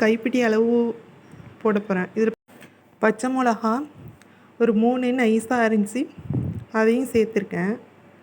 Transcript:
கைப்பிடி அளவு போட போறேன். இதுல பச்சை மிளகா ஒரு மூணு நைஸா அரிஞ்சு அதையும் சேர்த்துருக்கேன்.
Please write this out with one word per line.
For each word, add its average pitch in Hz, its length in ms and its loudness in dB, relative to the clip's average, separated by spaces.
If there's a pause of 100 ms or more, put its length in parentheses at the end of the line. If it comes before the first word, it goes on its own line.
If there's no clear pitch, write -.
கைப்பிடி 233 460 2
அளவு 226 260 2 (880)
போட 214 240 2
போறேன். 185 300 -2
இதுல 220 160 0 (680)
பச்சை 220 280 0
மிளகா 233 420 0 (880)
ஒரு 233 120 4 (100)
மூணு 254 240 2 (140)
நைஸா 226 360 2 (100)
அரிஞ்சு 220 340 0 (800)
அதையும் 233 340 2
சேர்த்துருக்கேன். 202 600 -2 (480)